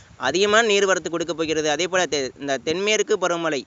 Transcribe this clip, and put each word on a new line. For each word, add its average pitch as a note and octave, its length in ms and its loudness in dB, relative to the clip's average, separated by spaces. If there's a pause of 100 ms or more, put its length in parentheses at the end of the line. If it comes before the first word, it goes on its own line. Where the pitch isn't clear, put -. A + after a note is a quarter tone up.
(160)
அதிகமான G3 500 2
நீர்வரத்து F#3+ 440 2
கொடுக்க E3 240 -4
போகிறது. D3+ 360 -2
அதே D3+ 160 0
போல F3+ 200 0
தெ-, C3+ 320 -4
இந்த C#3 200 -4
தென்மேற்கு G3+ 600 0
பருவமழை E3+ 480 -2